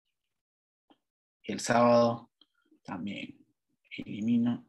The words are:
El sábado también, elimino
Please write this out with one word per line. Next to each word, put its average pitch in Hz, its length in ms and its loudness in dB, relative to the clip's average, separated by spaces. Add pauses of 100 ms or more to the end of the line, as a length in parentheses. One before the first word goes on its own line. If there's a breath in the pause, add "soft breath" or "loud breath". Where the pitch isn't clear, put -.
(1400)
El 98 160 -8
sábado 120 720 2 (500)
también, - 640 -10 (520)
elimino 117 720 -2